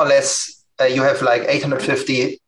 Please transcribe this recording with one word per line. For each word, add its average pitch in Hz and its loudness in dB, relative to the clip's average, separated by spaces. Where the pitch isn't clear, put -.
or 147 2
less, - 0
uh, 135 2
you 131 2
have, 135 2
like, 120 2
eight 147 0
hundred 139 -2
fifty 131 -2